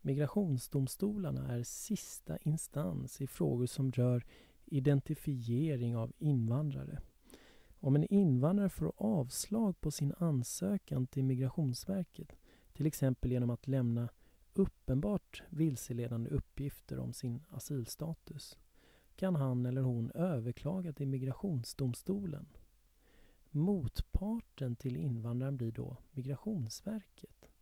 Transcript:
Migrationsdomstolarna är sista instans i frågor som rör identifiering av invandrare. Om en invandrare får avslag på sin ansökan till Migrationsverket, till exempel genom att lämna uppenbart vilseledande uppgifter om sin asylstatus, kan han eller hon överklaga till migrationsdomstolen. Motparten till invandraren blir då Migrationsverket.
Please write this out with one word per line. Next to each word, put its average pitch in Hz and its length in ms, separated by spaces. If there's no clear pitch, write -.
Migrationsdomstolarna 139 1500
är 120 80
sista - 760
instans 151 800
i 139 60
frågor 127 400
som 131 260
rör 123 300
identifiering 135 1300
av 117 220
invandrare. 139 800
Om 139 160
en 151 80
invandrare 185 640
får - 280
avslag 202 840
på 156 100
sin 143 280
ansökan 151 880
till 135 180
Migrationsverket, 131 1120
till 143 140
exempel 131 460
genom 123 180
att - 160
lämna 120 420
uppenbart 190 960
vilseledande 120 800
uppgifter - 680
om 123 140
sin 123 380
asylstatus, - 1080
kan 185 200
han 127 300
eller 127 160
hon 120 280
överklaga 156 840
till 139 160
migrationsdomstolen. 135 1400
Motparten 175 1300
till 131 200
invandraren 127 600
blir 117 160
då 123 240
Migrationsverket. 143 1400